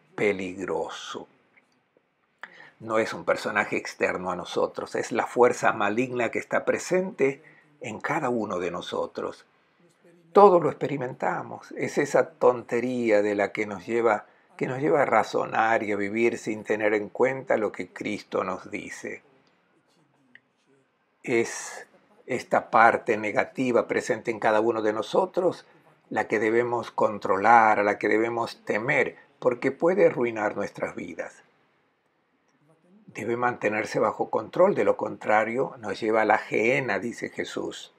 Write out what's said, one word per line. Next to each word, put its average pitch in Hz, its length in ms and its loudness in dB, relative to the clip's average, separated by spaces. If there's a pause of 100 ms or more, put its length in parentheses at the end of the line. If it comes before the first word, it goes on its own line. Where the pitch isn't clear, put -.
(160)
peligroso? 92 1120 -6 (1500)
No 110 180 -2
es 110 140 0
un 95 100 -12
personaje 104 540 0
externo 92 540 -4
a 90 40 -4
nosotros, - 600 -4
es 117 180 -4
la 113 140 -2
fuerza 120 440 4
maligna 113 600 -2
que - 80 -4
está - 260 -4
presente 139 760 -2 (380)
en 107 220 -10
cada 147 260 -4
uno 107 320 -2
de 90 120 -4
nosotros. - 760 -8 (880)
Todos 196 280 12
lo 147 80 2
experimentamos, 139 1080 -6
es 139 220 -6
esa 139 320 2
tontería 120 880 2
de 104 140 2
la 101 180 0
que 107 120 -4
nos 98 200 -10
lleva, 113 400 2 (320)
que - 100 -4
nos 131 120 -4
lleva 151 220 2
a 123 40 4
razonar 110 760 0
y 104 80 -4
a 101 60 -2
vivir 110 400 0
sin 107 260 -6
tener 107 300 0
en 104 160 -2
cuenta 131 480 -2
lo 101 160 -2
que 90 160 -12
Cristo 101 560 -6
nos 92 260 -8
dice. - 500 -12 (2000)
Es - 640 -4 (400)
esta - 460 -2
parte 113 460 4
negativa 107 680 0
presente 113 460 -4
en 110 80 -6
cada 110 220 2
uno 113 200 0
de 107 120 0
nosotros 175 720 -2 (440)
la 107 200 -4
que 113 100 0
debemos 117 500 0
controlar, 107 920 4
a - 20 2
la 101 160 2
que 113 80 -2
debemos 113 560 -2
temer, 120 540 -2 (220)
porque 127 340 0
puede 170 320 4
arruinar 113 500 0
nuestras - 400 -6
vidas. - 480 -12 (1600)
Debe 110 280 -6
mantenerse 110 640 -2
bajo 110 300 0
control, 151 440 2
de 113 120 0
lo 101 100 2
contrario 113 840 -2
nos 101 200 -8
lleva 110 220 2
a 107 40 2
la 107 120 4
gehenna, 117 640 0
dice 104 280 -8
Jesús. - 720 -10